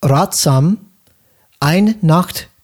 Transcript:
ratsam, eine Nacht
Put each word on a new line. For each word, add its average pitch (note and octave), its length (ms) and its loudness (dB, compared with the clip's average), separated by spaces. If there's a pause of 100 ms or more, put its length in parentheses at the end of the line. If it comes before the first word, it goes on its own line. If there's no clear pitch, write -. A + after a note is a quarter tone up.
ratsam, D3 760 0 (840)
eine F#3+ 420 0
Nacht E3+ 480 0 (140)